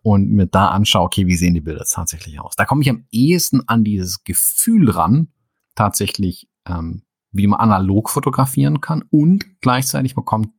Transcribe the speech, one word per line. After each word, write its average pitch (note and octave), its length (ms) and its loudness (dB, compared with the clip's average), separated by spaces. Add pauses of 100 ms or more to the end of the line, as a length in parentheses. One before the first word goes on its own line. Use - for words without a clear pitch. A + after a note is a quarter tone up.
und G2+ 260 2
mir G2+ 180 4
da G2 200 2
anschaue, G2 380 0
okay, F#2 220 -2
wie F2+ 100 2
sehen F2 160 2
die E2 80 -2
Bilder D2+ 280 -10
tatsächlich D#2+ 520 -8
aus? - 160 -12
Da G2+ 80 0
komme C#3+ 160 0
ich C3+ 80 0
am A2+ 220 -4
ehesten C#3+ 560 0
an A2+ 180 2
dieses F#2 400 -4
Gefühl F#3 680 0
ran, G#2 380 2 (460)
tatsächlich, G2+ 760 -4 (180)
ähm, E2+ 360 -8 (280)
wie G2+ 160 0
man G2+ 140 2
analog G2 480 2
fotografieren C#3 720 0
kann - 280 -6
und E3 360 2 (160)
gleichzeitig C3 560 -2
man - 80 -4
kommt A2 340 -2